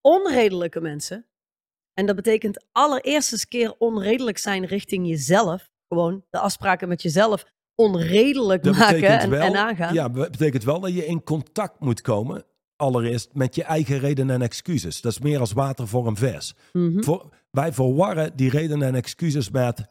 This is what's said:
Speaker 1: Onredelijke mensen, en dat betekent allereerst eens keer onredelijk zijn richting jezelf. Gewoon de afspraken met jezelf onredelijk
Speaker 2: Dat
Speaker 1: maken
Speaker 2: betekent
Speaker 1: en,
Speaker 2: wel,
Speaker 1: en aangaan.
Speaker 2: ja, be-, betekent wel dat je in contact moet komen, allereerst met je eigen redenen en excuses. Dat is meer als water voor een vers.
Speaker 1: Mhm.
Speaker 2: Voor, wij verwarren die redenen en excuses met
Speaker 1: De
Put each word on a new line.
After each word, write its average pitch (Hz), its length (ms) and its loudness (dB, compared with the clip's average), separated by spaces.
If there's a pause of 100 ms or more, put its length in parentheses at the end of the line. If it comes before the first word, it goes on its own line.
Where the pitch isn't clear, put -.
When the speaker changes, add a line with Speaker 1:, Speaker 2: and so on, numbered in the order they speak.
Speaker 1:
Onredelijke 240 800 2
mensen, 156 440 -8 (680)
en 196 120 0
dat 202 100 2
betekent 220 560 -2
allereerst 277 600 2
eens 214 160 -6
keer 233 300 -2
onredelijk 226 600 0
zijn 190 280 -4
richting 185 420 -4
jezelf. 165 640 0 (180)
Gewoon 175 420 -2
de - 100 -6
afspraken 190 480 -2
met 175 140 -2
jezelf 190 440 2 (300)
onredelijk 196 880 2
Speaker 2:
Dat 185 140 4
Speaker 1:
maken 214 180 6
Speaker 2:
betekent 202 260 4
Speaker 1:
en, - 80 0
Speaker 2:
wel, 139 120 2
Speaker 1:
en 190 140 2
aangaan. 185 380 -2
Speaker 2:
ja, 147 160 0
be-, 131 200 -2
betekent 123 340 0
wel 147 160 0
dat 185 140 -4
je 175 120 -4
in 165 180 -4
contact 160 560 -4
moet 120 220 -2
komen, 120 420 -4 (320)
allereerst 120 580 -2
met 131 220 -2
je 165 80 -4
eigen 156 360 -2
redenen 135 360 0
en 127 60 0
excuses. 113 600 -4
Dat 117 100 -2
is - 80 -8
meer 147 200 0
als 117 120 -2
water 131 360 -2
voor 120 200 -2
een 110 80 -2
vers. 120 380 -4 (180)
Speaker 1:
Mhm. 175 320 -2
Speaker 2:
Voor, - 260 -2 (220)
wij 139 220 -2
verwarren 156 600 0
die 131 140 2
redenen 147 380 0
en 127 80 -2
excuses 143 540 -2
met 123 280 0
Speaker 1:
De 107 120 -10